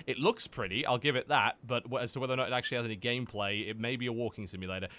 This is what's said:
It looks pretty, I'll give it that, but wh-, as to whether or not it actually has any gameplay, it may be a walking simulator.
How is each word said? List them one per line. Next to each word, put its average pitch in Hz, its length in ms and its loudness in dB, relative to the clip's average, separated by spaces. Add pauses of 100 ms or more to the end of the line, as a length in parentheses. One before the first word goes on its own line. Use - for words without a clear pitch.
It 127 120 -2
looks 156 280 2
pretty, 104 400 -2
I'll 123 120 4
give 135 180 2
it 127 100 0
that, 131 300 4 (100)
but 120 240 0
wh-, 127 100 0
as 120 120 -2
to 143 80 -4
whether 131 140 0
or - 20 2
not 127 120 2
it 123 40 -4
actually 123 240 0
has 120 100 0
any 110 100 -2
gameplay, 104 720 -2
it 110 120 -6
may 120 160 -2
be 123 100 -2
a 120 60 0
walking 113 340 -4
simulator. 92 400 -6 (120)